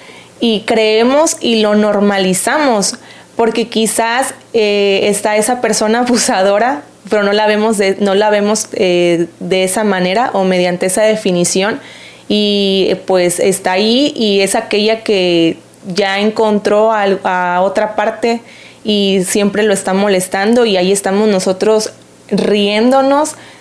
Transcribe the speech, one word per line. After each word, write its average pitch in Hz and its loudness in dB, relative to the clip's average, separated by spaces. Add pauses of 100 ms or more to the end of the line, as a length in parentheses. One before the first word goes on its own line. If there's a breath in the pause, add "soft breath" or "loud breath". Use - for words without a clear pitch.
(400 loud breath)
y 226 0
creemos 233 2
y 233 0
lo 208 2
normalizamos, 208 0 (400 loud breath)
porque 226 0
quizás, 226 -2 (200)
eh, 202 0
está 208 0
esa 240 0
persona 220 0
<laughs> - -
abusadora, 220 0 (260)
pero 214 0
no 202 0
la 214 2
vemos 214 0
de, 196 0
no 202 0
la 214 2
vemos, 208 0
eh, 175 0 (120)
de 185 -2
esa 185 -2
manera 190 0
o 196 0
mediante 180 0
esa 190 0
definición. 208 0 (500 loud breath)
Y, 202 0
eh, 185 -2
pues, 180 0
está 185 0
ahí 226 0
y 202 0
es 196 0
aquella 214 -2
que 180 0 (340)
ya 196 -2
encontró 214 0
al, 202 0
a 180 0
otra 214 -2
parte 226 -2 (440 loud breath)
y 196 0
siempre 202 0
lo 214 2
está 196 -4
molestando, 202 0
y 208 0
ahí 180 2
estamos 202 0
nosotros 202 0 (380)
riéndonos 220 0 (260 loud breath)